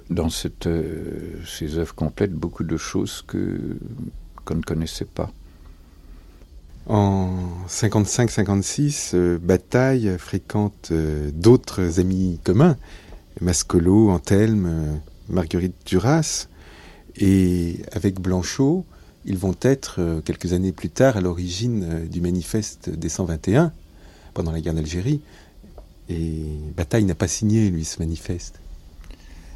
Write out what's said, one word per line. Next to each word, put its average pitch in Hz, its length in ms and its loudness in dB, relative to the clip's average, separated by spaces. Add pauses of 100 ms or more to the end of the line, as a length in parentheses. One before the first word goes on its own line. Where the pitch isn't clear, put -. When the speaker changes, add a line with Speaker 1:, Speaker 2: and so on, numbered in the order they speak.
Speaker 1:
dans 85 200 0
cette, - 400 -6
euh, 80 640 -6 (100)
ces 80 340 -6
œuvres 82 180 -4
complètes 92 340 -2
beaucoup 85 320 -4
de 82 140 -2
choses - 500 -4
que, - 500 -4 (680)
qu'on 78 100 -4
ne 82 80 -2
connaissait 80 420 -4
pas. - 280 -6 (1500)
Speaker 2:
En 98 540 2 (260)
cinquante-cinq 107 640 2
cinquante-six, 104 840 0
euh, 87 280 4
Bataille 110 720 2
fréquente, - 760 -4
euh, 76 420 -2
d'autres 92 640 4
amis 92 460 2
communs, 123 320 6 (640)
Mascolo, 92 680 4
Anthelme, 101 580 4
euh, 78 260 -2 (340)
Marguerite 87 460 0 (100)
Duras, 127 640 2 (680)
et 90 640 4 (100)
avec 98 300 -2
Blanchot, 113 680 0 (380)
ils 95 140 -4
vont 92 240 0
être, 135 380 2
euh, 82 200 0
quelques 87 320 -4
années 92 200 2
plus - 180 -6
tard, 127 260 4
à 98 40 0
l'origine, 90 680 -2
euh, 82 200 -4
du 85 120 -4
manifeste 90 680 -4
des 82 180 -4
cent 95 160 -4
vingt 82 220 -4
et 95 80 4
un, 160 180 4 (640)
pendant 82 160 -2
la 80 100 -4
guerre 80 140 -2
d'Algérie, 90 460 -2 (880)
et 80 340 -4 (340)
Bataille 101 280 2
n'a 90 100 2
pas 95 140 0
signé, 107 420 2
lui, 80 140 -2
ce - 160 -8
manifeste. 82 600 -6 (960)